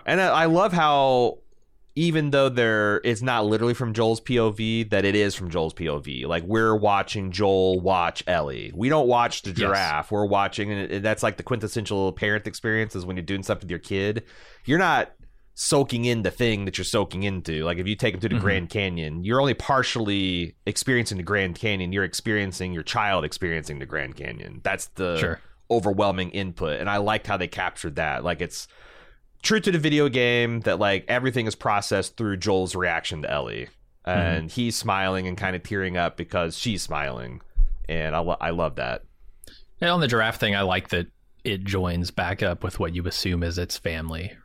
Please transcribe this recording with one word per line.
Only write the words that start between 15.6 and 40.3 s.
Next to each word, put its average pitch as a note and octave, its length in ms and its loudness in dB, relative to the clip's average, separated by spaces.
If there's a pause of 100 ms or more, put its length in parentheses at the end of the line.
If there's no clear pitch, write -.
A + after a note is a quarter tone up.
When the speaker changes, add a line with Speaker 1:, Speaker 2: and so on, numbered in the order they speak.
Speaker 1:
in A#2 200 2
the F#2 80 0
thing A2 340 0
that F#2+ 120 -4
you're F#2+ 60 -4
soaking F#2+ 400 0
into. E2 400 -4
Like, E2+ 140 -2
if F2+ 100 -4
you G#2+ 80 -2
take A2+ 180 0
them - 60 -8
to A2 80 0
the G2 80 0
Speaker 2:
Mm-hmm. G#2+ 80 0
Speaker 1:
Grand F#2+ 260 0
Canyon, E2+ 540 -4
you're A#2 160 2
only C#3 140 4
partially G2+ 1120 0
experiencing A2+ 500 0
the F#2 80 -6
Grand F#2+ 320 0
Canyon. F#2 380 -2
You're G2 100 2
experiencing F#2 680 -2
your D#2+ 100 -6
child G2+ 400 0
experiencing D#2 560 -4
the C#2 60 -10
Grand C#2 320 -8
Canyon. G#1+ 460 -12
That's F#2+ 240 -4
the F2 300 -4
Speaker 2:
Sure. D#2+ 240 -2 (300)
Speaker 1:
overwhelming G2 600 2
input. E2+ 500 -4
And F#2+ 80 -4
I G#2 80 0
liked G#2 280 0
how G2+ 120 -2
they F2+ 100 -4
captured F2 480 -6
that. C#2+ 300 -2
Like, E2+ 160 -2
it's - 260 -8 (760)
true A3 180 2
to G3+ 100 0
the F3 80 4
video D3 300 4
game A#2+ 520 2
that, F#2+ 160 2
like, G2 300 2
everything B2 400 0
is G#2 80 -2
processed G#2 640 0
through G#2 180 -2
Joel's F#2 400 0
reaction E2+ 460 -2
to - 100 -4
Ellie. A#1+ 380 -4 (360)
Speaker 2:
Mm-hmm. F2 40 -4 (100)
Speaker 1:
And E2 320 0
he's A#2+ 240 -2
smiling F#2+ 500 0
and F#2 120 -6
kinda F#2+ 220 -2
tearing F#2+ 360 -4
up E2+ 220 0
because E2+ 400 -4
she's A2 260 -2
smiling. B1+ 560 -6 (480)
And D#2 260 0
I D#2+ 60 2
lo-, E2+ 220 0
I E2 80 0
love E2+ 260 0
that. B1 280 -6 (760)
Speaker 2:
And F3 100 2
on F3 120 4
the D3 60 2
giraffe A2+ 300 2